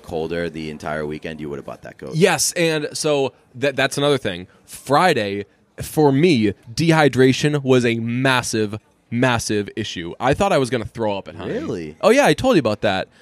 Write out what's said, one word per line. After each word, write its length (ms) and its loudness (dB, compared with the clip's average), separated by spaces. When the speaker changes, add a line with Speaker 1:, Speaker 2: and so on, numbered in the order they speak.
Speaker 1:
colder 440 -4
the 220 -8
entire 380 -6
weekend, 340 -10
you 80 -8
would 80 -8
have 80 -14
bought 160 -14
that 160 -18
coat. 160 -12
Speaker 2:
Yes, 380 2
and 420 -2
so 400 -2
that, 200 -2
that's 220 -2
another 220 2
thing. 260 -8
Friday, 800 0
for 300 2
me, 420 4
dehydration 920 4
was 200 4
a 120 2
massive, 840 0
massive 680 0
issue. 440 -6
I 160 2
thought 180 0
I 60 4
was 100 0
gonna 160 -4
throw 320 -4
up 100 -12
at 80 -16
Haim. 140 -10
Speaker 1:
Really? 520 -8
Speaker 2:
Oh, 100 4
yeah, 160 4
I 80 4
told 220 2
you 20 4
about 220 -2
that. 260 -2